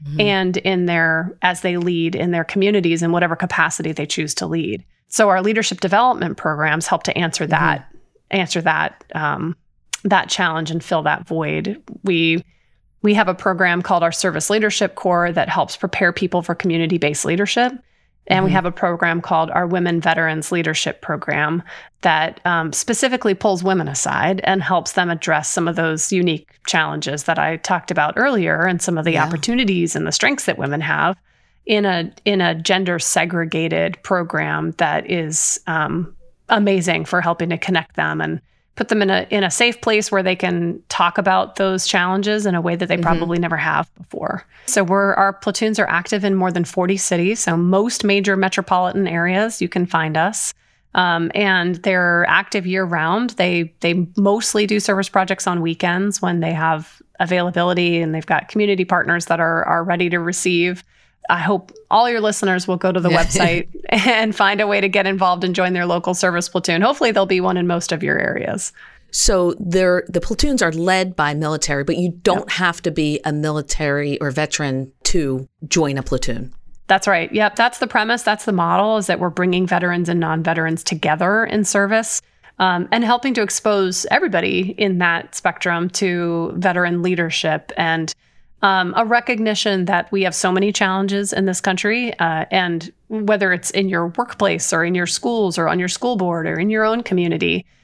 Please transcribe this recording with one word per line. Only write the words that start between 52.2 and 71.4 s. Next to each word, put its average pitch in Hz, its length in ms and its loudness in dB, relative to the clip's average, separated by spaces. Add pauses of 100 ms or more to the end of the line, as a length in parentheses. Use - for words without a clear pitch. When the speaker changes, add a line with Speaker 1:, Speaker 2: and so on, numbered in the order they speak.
Speaker 2:
active 190 380 0
year 190 180 0
round. 175 460 0
They, 175 500 0
they 170 260 0 (100)
mostly 208 500 2
do 208 140 0
service 196 280 0
projects 190 380 0
on 175 140 0
weekends 180 640 -2
when 175 180 0
they 165 120 0
have 160 480 -2 (340)
availability 175 640 2
and 160 140 -2
they've 160 120 -6
got - 220 0
community 202 360 2
partners 170 420 0
that 170 140 0
are, 165 240 2
are 165 200 2
ready 175 260 0
to 175 80 0
receive. 175 640 0 (460)
I 175 100 2
hope 175 320 -2 (220)
all 233 180 4
your 233 100 0
listeners 196 460 0
will 185 100 0
go 185 140 0
to 180 100 2
the 175 100 2
Speaker 1:
Yeah. 165 120 4
<laughs> - 20 4
Speaker 2:
website 175 440 2 (220)
and 220 440 2
find 202 260 2
a 214 60 2
way 202 140 2
to 196 80 2
get 190 180 2
involved 185 380 2
and 180 100 0
join 185 200 0
their 175 120 -2
local 175 280 0
service 175 340 0
platoon. 175 340 0
Hopefully 240 300 2
there'll 196 140 2
be 185 140 2
one 185 160 0
in 180 120 0
most 175 240 -2
of 160 100 -4
your - 160 0
areas. - 540 -4 (400)
Speaker 1:
So 180 480 2
they're, 180 480 2
the 180 120 -2
platoons 226 420 0
are 170 100 2
led 185 440 0
by 147 180 0
military, 147 500 -2